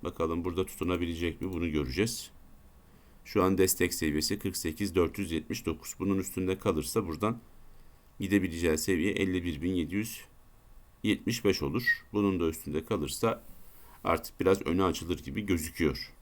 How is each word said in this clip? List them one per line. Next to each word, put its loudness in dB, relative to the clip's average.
Bakalım -2
burada 0
tutunabilecek -2
mi? -4
Bunu 0
göreceğiz. 0
Şu 2
an 4
destek 4
seviyesi 0
kırk -4
sekiz -2
dört 2
yüz -4
yetmiş -4
dokuz. -6
Bunun 2
üstünde -2
kalırsa 0
buradan -2
gidebileceği 2
seviye 0
elli 0
bir -4
bin 0
yedi -2
yüz -6
yetmiş 0
beş 4
olur. 0
Bunun 4
da 2
üstünde -4
kalırsa -2
artık -2
biraz 6
öne 2
açılır 0
gibi -6
gözüküyor. 0